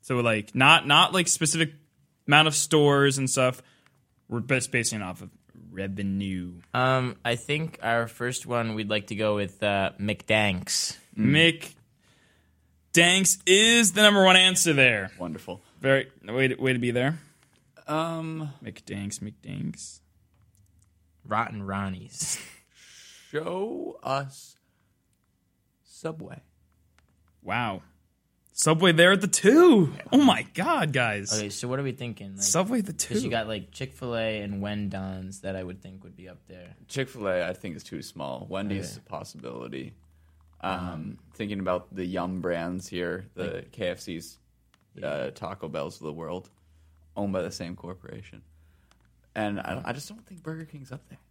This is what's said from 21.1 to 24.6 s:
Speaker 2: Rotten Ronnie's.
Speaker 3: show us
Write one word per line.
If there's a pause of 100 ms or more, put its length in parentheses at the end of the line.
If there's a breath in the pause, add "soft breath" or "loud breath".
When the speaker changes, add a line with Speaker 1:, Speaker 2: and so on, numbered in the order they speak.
Speaker 2:
Rotten
Ronnie's. (920 loud breath)
Speaker 3:
show
us (1300)